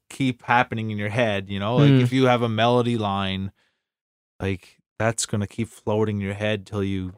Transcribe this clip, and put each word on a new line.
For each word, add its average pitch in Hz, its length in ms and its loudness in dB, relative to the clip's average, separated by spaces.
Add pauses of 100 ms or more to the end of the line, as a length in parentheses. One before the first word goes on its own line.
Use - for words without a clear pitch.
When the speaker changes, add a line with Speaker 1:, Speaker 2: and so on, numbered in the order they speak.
Speaker 1:
keep 127 340 -4
happening 117 480 0
in 104 60 -6
your 104 100 -4
head, 104 420 -2
you 101 100 -6
know? 110 180 -2
Like, 143 140 6
Speaker 2:
Mm. 131 100 6
Speaker 1:
if 123 100 2
you 131 140 2
have 123 160 4
a 117 80 2
melody 120 480 2
line, 98 560 -4 (880)
like, 98 400 -6 (160)
that's 113 280 -2
gonna 101 220 -4
keep 113 220 -6
floating 107 480 -2
in 101 40 -4
your 98 120 -4
head 104 320 -4
till 101 180 -4
you 95 340 -4